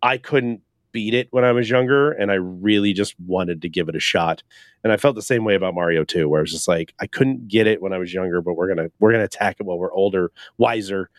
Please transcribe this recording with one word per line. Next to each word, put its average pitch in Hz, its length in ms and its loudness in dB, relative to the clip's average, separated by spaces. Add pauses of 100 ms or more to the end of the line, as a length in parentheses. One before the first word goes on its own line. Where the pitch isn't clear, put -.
I 127 160 2
couldn't 120 460 -2 (300)
beat 113 200 -4
it 123 180 0
when 127 140 2
I 123 80 6
was 120 160 0
younger, 131 420 4
and 101 220 -2
I 98 40 2
really 95 580 2
just 101 260 -2
wanted 90 400 -4
to 87 80 -6
give 82 220 -4
it 80 60 -4
a 78 40 -6
shot. 82 420 0 (400)
And 110 120 2
I - 20 2
felt 139 180 2
the 107 60 -10
same 113 240 0
way 104 100 2
about 92 200 0
Mario 85 300 0
two, 80 220 0
where 76 140 2
it 76 40 0
was 73 80 -6
just 80 160 -6
like, 82 300 -2
I - 80 -8
couldn't 131 400 -2
get 107 200 2
it 104 160 0
when 95 100 -6
I 92 60 -4
was 90 160 -6
younger, 90 260 -2
but 87 140 -2
we're 90 200 0
gonna, 82 140 -4 (120)
we're 110 120 6
gonna 113 120 2
attack 98 360 -4
it 104 60 -10
while 90 120 -4
we're 92 140 -6
older, 95 400 0 (240)
wiser, 101 640 -2